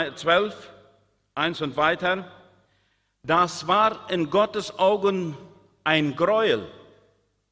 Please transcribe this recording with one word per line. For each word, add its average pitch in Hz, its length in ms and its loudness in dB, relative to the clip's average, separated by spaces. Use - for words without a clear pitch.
zwölf, 180 400 0
eins 160 260 -4
und 139 160 -6
weiter, 180 540 0
das 160 420 0
war 214 440 2
in 165 200 -2
Gottes 208 480 0
Augen 190 580 2
ein 151 320 0
Gräuel. 165 540 2